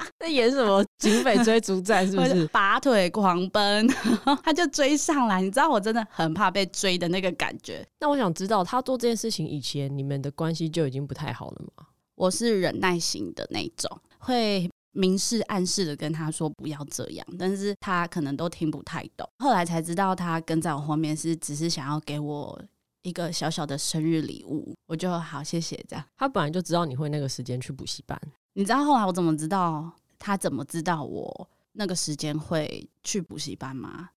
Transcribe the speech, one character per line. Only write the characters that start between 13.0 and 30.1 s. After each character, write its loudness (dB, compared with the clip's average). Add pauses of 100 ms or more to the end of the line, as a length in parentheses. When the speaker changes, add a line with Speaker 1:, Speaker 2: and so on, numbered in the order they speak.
Speaker 2:
的 -8
那 -4
种， -6 (280)
会 0 (240)
明 4
示 0
暗 0
示 0
的 -4
跟 -4
他 -4
说 -2
不 -10
要 -8
这 -2
样， -12 (120)
但 0
是 -2
他 0
可 0
能 0
都 -2
听 0
不 -6
太 -8 (120)
懂。 -8 (100)
后 4
来 4
才 0
知 -4
道 2
他 -2
跟 0
在 0
我 -4
后 -2
面 0
是 -2
只 -8
是 -2
想 -4
要 -2
给 -6
我 -6 (440)
一 -6
个 -4
小 -2
小 -4
的 -4
生 -2
日 2
礼 -8
物， -8 (120)
我 -6
就 -4 (100)
好， -10
谢 -4
谢 -6 (100)
这 -14
样。 -8 (140)
Speaker 1:
他 0
本 0
来 0
就 -2
知 -4
道 2
你 -6
会 -2
那 -2
个 -2
时 -6
间 -4
去 -8
补 -12
习 -8
班。 -8 (360)
Speaker 2:
你 0
知 0
道 4
后 6
来 2
我 2
怎 0
么 4
知 -4
道， -2 (260)